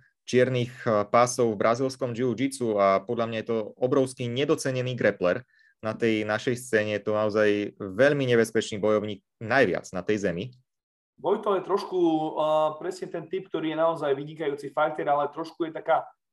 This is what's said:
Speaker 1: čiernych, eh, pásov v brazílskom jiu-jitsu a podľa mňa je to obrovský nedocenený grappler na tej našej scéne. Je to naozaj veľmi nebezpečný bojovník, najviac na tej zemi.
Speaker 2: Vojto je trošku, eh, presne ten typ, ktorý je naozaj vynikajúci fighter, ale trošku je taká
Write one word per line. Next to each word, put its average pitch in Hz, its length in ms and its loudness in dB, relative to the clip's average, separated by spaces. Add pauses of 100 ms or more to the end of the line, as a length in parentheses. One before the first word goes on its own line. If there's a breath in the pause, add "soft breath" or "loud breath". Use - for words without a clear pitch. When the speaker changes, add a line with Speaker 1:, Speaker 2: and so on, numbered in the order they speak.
(300 soft breath)
Speaker 1:
čiernych, 123 560 2
eh, 104 240 2
pásov 120 480 2
v - 0 -
brazílskom 123 560 0
jiu-jitsu 120 640 -2
a 98 240 4
podľa 113 320 -4
mňa 110 80 -4
je 110 80 -8
to 113 80 0 (240)
obrovský 131 480 0
nedocenený 127 640 -2
grappler 104 480 0 (400 soft breath)
na 110 160 -6
tej 110 320 0
našej 117 320 -2
scéne. 107 320 0
Je 101 80 -2
to 107 160 -2
naozaj 104 640 2
veľmi 127 480 2
nebezpečný 113 480 2
bojovník, 104 480 0 (160)
najviac 110 560 0
na 87 80 -8
tej 101 240 0
zemi. 87 160 -4 (720)
Speaker 2:
Vojto 196 400 0
je - 80 -6
trošku, 185 320 -2
eh, 156 800 2
presne 185 320 -10
ten 170 160 -10
typ, 190 240 -8
ktorý 160 240 -4
je 156 80 0
naozaj 156 320 2
vynikajúci 147 560 -6
fighter, 151 400 -2
ale 143 240 0
trošku 165 320 -6
je 156 80 -8
taká 156 320 0 (280)